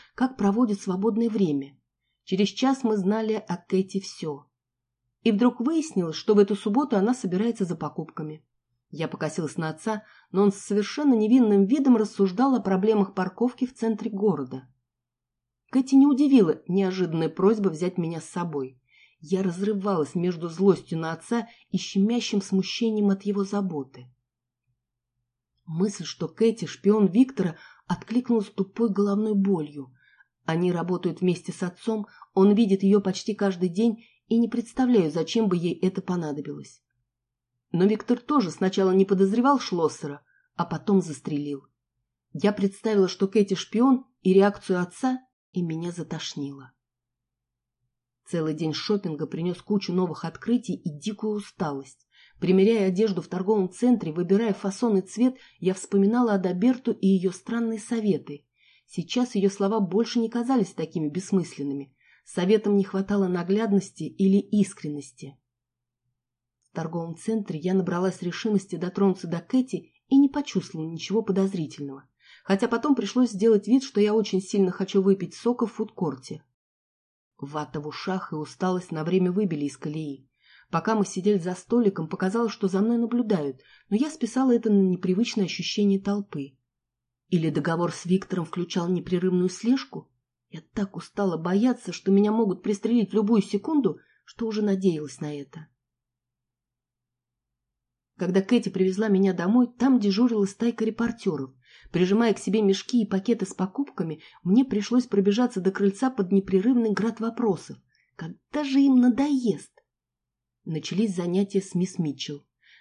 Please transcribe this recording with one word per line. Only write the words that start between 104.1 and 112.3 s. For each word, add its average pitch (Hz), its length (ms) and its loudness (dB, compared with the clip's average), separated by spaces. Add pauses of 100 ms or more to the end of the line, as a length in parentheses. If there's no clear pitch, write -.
мне 220 220 4
пришлось 240 420 0
пробежаться 202 540 0
до 185 100 0
крыльца 202 380 0
под 196 220 -4
непрерывный 208 600 2
град 208 280 -2
вопросов. 226 580 -4 (380)
Когда - 480 -10
же 269 160 0
им 269 200 6
надоест? 247 720 0 (920)
Начались 170 500 -4
занятия 190 460 -2
с - 140 -8
мисс 180 220 -2
Митчелл. 147 480 -6 (360)